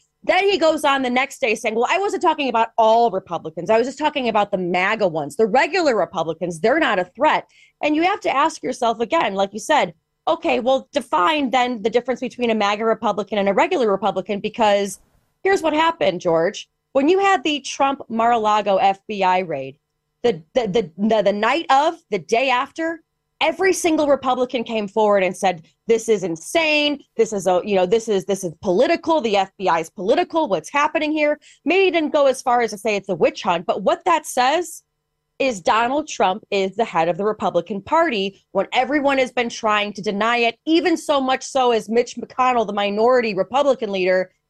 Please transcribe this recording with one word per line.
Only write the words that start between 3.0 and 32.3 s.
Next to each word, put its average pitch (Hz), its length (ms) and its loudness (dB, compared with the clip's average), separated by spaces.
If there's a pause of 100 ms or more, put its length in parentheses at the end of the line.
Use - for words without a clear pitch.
Republicans. 170 640 -6
I 226 80 6
was 240 80 0
just 269 100 -10
talking 294 320 -2
about 208 220 0
the 185 80 -2
maga 185 480 0
ones. 151 280 -4
The 220 120 2
regular 294 480 2
Republicans, 170 640 -4
they're 226 180 2
not 240 220 0
a 180 60 -2
threat." 240 440 -2 (320)
And 302 140 0
you 320 80 2
have 403 160 0
to 370 100 -4
ask 294 320 0
yourself 226 380 -2
again, 240 340 0
like 196 180 -2
you 208 60 -12
said, 226 380 0 (320)
okay, 320 320 0
well, 262 340 0
define 302 560 0
then 247 320 0
the 220 80 -2
difference 247 300 -2
between 240 320 -4
a 220 40 2
maga 208 300 -2
Republican 208 540 -2
and 196 100 0
a 196 60 0
regular 285 340 0
Republican, 196 500 -2
because 202 600 0 (440)
here's 381 200 2
what 302 100 0
happened, 302 480 0
George. 165 480 0 (220)
When 277 180 2
you 381 80 4
had 392 260 2
the 294 180 -2
Trump 277 460 -4
Mar-a-Lago 214 720 2
F 196 300 2
B 202 160 -4
I 185 160 2
raid, 139 400 -8 (420)
the, 202 220 -2 (100)
the, 240 140 0
the, 190 280 -2
the, 214 280 0
the 196 100 2
night 233 380 0
of, 311 240 4 (160)
the 196 80 -2
day 254 320 0
after, 320 500 -4 (400)
every 359 320 0
single 311 340 0
Republican 254 560 0
came 220 240 -4
forward 202 360 2
and 185 120 -2
said, 180 300 -2 (220)
"This 226 200 2
is 208 160 2
insane. 294 800 -2 (140)
This 220 160 0
is 190 140 -2
a, 180 180 4
you 202 100 -2
know, 185 120 4
this 220 200 0
is, 196 180 0
this 196 180 -4
is 165 180 -6
political. 311 600 2
The 214 160 0
F 190 200 0
B 190 120 -4
I 165 100 2
is 165 100 -6
political. 311 580 -2
What's 175 240 -4
happening 302 400 0
here?" 302 280 0 (260)
Maybe 370 200 2
he 359 60 2
didn't 302 220 -2
go 285 140 4
as 254 160 0